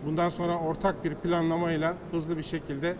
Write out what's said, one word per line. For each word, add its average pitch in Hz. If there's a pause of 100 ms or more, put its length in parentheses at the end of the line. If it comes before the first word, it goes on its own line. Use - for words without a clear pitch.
Bundan 165
sonra 170
ortak 160
bir 151
planlamayla 165 (180)
hızlı 165
bir 151
şekilde 156